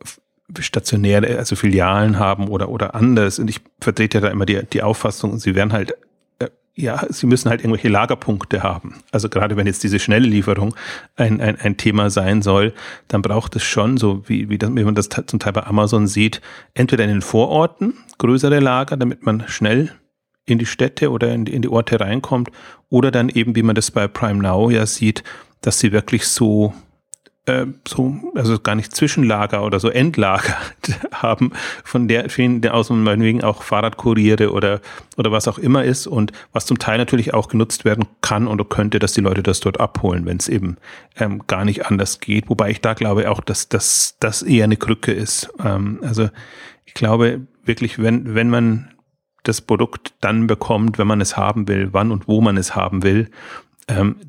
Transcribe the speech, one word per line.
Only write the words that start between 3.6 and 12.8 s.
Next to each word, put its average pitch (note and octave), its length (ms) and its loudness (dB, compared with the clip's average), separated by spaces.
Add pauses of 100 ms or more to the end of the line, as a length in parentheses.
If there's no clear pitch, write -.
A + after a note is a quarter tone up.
vertrete A2 380 0
ja G2+ 40 0
da G#2 80 2
immer G2+ 160 -2
die, G2+ 200 0
die G#2 160 -4
Auffassung, G#2+ 560 -2
sie G#2 160 -2
werden G2+ 180 2
halt, G#2 240 -4 (440)
äh, B2 100 -6 (260)
ja, A#2+ 340 -4
sie - 180 -2
müssen B2 220 4
halt A#2 120 0
irgendwelche A2+ 280 0
Lagerpunkte G#2 760 0
haben. F2+ 320 -6 (160)
Also G#2+ 180 0
gerade G#2 260 -2
wenn G2+ 120 0
jetzt F#2+ 160 -2
diese G2+ 160 0
schnelle A2+ 280 4
Lieferung G2+ 480 2 (400)
ein, A2 260 2
ein, G#2+ 180 0
ein G2+ 180 -2
Thema G#2 320 2
sein G2 320 2
soll, G2+ 320 2 (340)